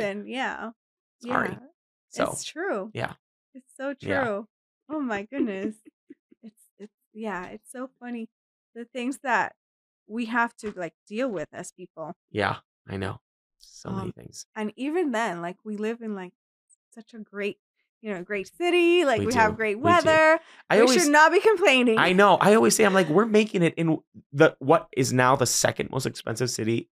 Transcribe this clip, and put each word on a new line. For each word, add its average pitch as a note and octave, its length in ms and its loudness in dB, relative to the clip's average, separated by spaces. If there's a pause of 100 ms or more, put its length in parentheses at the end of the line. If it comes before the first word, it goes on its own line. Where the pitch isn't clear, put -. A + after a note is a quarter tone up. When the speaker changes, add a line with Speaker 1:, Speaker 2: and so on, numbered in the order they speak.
Speaker 1:
happen. G3+ 260 -8
Yeah. A3+ 420 -8 (500)
Speaker 2:
Sorry. A#3+ 300 -4
Speaker 1:
Yeah. - 80 -14 (520)
Speaker 2:
So, - 200 -4
Speaker 1:
It's - 140 -10
true. C#4 500 -8
Speaker 2:
yeah. - 200 -8 (400)
Speaker 1:
It's - 220 -20
so C#4 220 -8
Speaker 2:
Yeah. - 260 -4
Speaker 1:
true. G#3+ 240 -8 (400)
Oh D4+ 120 -8
my G#3+ 240 -6
goodness. G#3+ 560 -6
Speaker 2:
<laughs> - 60 -20 (580)
Speaker 1:
It's, - 200 -20 (120)
it's, G#3 160 -20 (200)
yeah, G3+ 340 -10
it's - 240 -20
so B3+ 180 -14 (120)
funny. A#3+ 280 -12 (460)
The A#3 100 -14
things B3 380 -8
that G#3+ 320 -2 (540)
we A3+ 160 -8
have A#3 320 -4
to, G#3 200 -12
like, E3+ 180 -10 (120)
deal A#3 220 -6
with E3+ 240 -6
as - 180 -14
people. E3 460 -18 (160)
Speaker 2:
Yeah, G2 240 -2 (320)
I F#2+ 80 -8
know. G2 240 -8 (380)
So - 320 -18
many F#3+ 180 -8
Speaker 1:
Um, - 40 -12
Speaker 2:
things. - 340 -20 (100)
Speaker 1:
and G#3+ 180 -8
even D4+ 380 -4
then, G#3+ 280 -4
like, F3 240 -10
we G#3+ 120 -12
live A3+ 260 -8
in, G#3+ 140 -10
like, F#3 160 -14 (600)
such - 220 -20
a A3+ 60 -18
great, G#3 400 -8 (400)
you G#3+ 120 -10
know, F3+ 120 -8
great G3 320 -8
city. F4 480 2
Like, A#3+ 160 2
Speaker 2:
We G3+ 60 -2
Speaker 1:
we A3 80 -2
have A3 180 2
Speaker 2:
do. - 40 -8
Speaker 1:
great G#3+ 200 -2
Speaker 2:
We A#3+ 60 -10
do. - 20 -10
Speaker 1:
weather. D#4+ 560 4 (280)
Speaker 2:
I F3+ 100 2
Speaker 1:
We - 40 8
Speaker 2:
always B3+ 220 4
Speaker 1:
should D4 80 2
not D4+ 180 8
be F4 100 4
complaining. C#4 580 4
Speaker 2:
I E3+ 140 4
know. F#3+ 280 6
I G3+ 140 6
always A3+ 200 4
say, A3 100 2
I'm G3 100 4
like, F#3+ 140 4
"We're E3+ 160 4
making G#3+ 380 2
it E3 140 2
in D#3+ 260 0 (300)
the, C#3+ 260 4
what D#3 380 2
is B2 160 0
now B2+ 240 4
the B2+ 100 2
second - 440 -2
most - 160 -6
expensive A#2+ 440 -6
city A2+ 480 -4